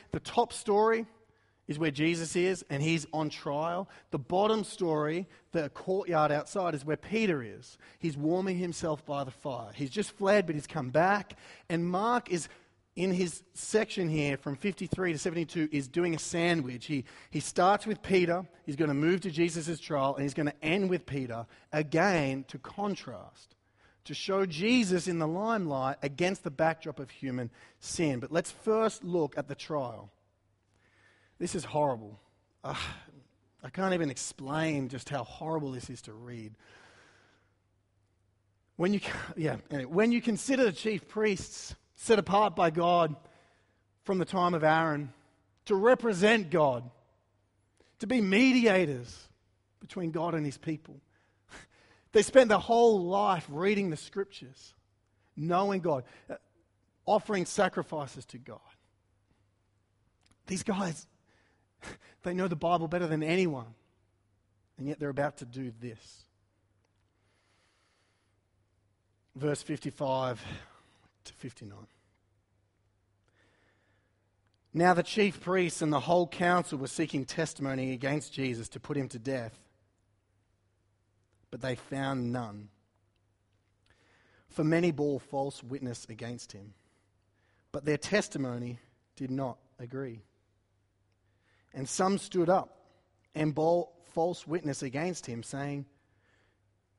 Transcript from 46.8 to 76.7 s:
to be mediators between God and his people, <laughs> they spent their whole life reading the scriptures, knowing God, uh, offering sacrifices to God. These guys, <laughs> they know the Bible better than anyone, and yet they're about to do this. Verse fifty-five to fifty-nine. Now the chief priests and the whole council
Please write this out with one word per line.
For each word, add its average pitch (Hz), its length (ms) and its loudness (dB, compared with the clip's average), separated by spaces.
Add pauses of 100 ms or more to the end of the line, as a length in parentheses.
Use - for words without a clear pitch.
to 220 80 -6
be 247 120 4
mediators 190 1080 4 (500)
between 175 300 -6
God 165 240 -2
and 160 100 0
his 139 140 -6
people, 151 420 -8 (520)
<laughs> - 640 -20
they 214 100 8
spent 254 260 8
their 208 80 6
whole 226 460 6
life 185 440 2
reading 190 440 0
the 151 60 -4
scriptures, - 760 -10 (640)
knowing 180 460 0
God, 151 220 0 (280)
uh, - 40 -12 (720)
offering 196 400 2
sacrifices 156 800 -2
to - 140 -18
God. 117 200 -18 (1900)
These 185 160 -4
guys, 190 420 -2 (760)
<laughs> - 60 -16 (360)
they 180 100 -4
know 185 140 0
the 175 80 0
Bible 165 320 2
better 175 200 0
than 156 160 0
anyone, 156 500 0 (1040)
and 135 100 -8
yet 151 120 -6
they're 147 100 -4
about 139 280 -2
to - 80 -14
do 123 340 -8
this. 117 440 -16 (3000)
Verse 143 260 -2
fifty-five 131 800 -4 (840)
to - 80 -20
fifty-nine. 107 520 -16 (3000)
Now 175 220 6
the 170 80 2
chief 202 380 0
priests 180 420 0
and 151 100 2
the 143 60 4
whole 170 260 2
council 175 540 2